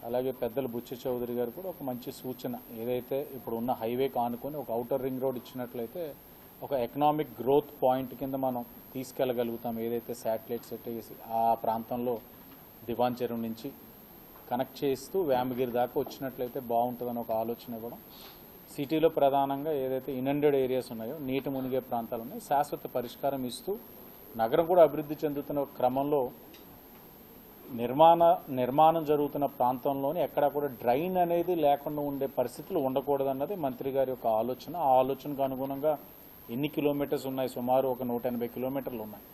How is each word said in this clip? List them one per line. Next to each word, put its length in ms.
అలాగే 320
పెద్దలు 340
బుచ్చి 280
చౌదరి 360
గారు 200
కూడా 160
ఒక 160
మంచి 280
సూచన, 380
ఏదైతే 360
ఇప్పుడు 220
ఉన్న 200
హైవేకి 440
ఆనుకొని 400
ఒక 60
ఔటర్ 260
రింగ్ 180
రోడ్ 180
ఇచ్చినట్లయితే 640
ఒక 80
ఎకనామిక్ 540
గ్రోత్ 320
పాయింట్ 380
కింద 240
మనం 180
తీసుకెళ్ళగలుగుతాం. 920
ఏదైతే 360
శాటిలైట్ 480
సెట్ 200
చేసి 260
ఆ 20
ప్రాంతంలో 500
దివాన్ 320
చెరువు 240
నుంచి 260
కనెక్ట్ 320
చేస్తూ 340
వేమగిరి 480
దాకా 240
వచ్చినట్లయితే 580
బాగుంటుందని 540
ఒక 60
ఆలోచన 380
ఇవ్వడం. 200
సిటీలో 340
ప్రధానంగా 540
ఏదైతే 260
ఇనండెడ్ 420
ఏరియాస్ 320
ఉన్నాయో, 220
నీటి 260
మునిగే 340
ప్రాంతాలు 360
ఉన్నాయో, 260
శాశ్వత 340
పరిష్కారం 540
ఇస్తూ 220
నగరం 300
కూడా 160
అభివృద్ధి 360
చెందుతున్న 400
క్రమంలో 420
నిర్మాణ, 420
నిర్మాణం 540
జరుగుతున్న 340
ప్రాంతంలోనే 680
ఎక్కడా 300
కూడా 120
డ్రైన్ 420
అనేది 300
లేకుండా 460
ఉండే 180
పరిస్థితులు 480
ఉండకూడదన్నది 760
మంత్రి 320
గారి 180
యొక్క 140
ఆలోచన. 340
ఆ 20
ఆలోచనకు 480
అనుగుణంగా 460
ఎన్ని 200
కిలోమీటర్స్ 540
ఉన్నాయి, 260
సుమారు 380
ఒక 160
నూట 220
ఎనభై 260
కిలోమీటర్లు 500
ఉన్నాయి 260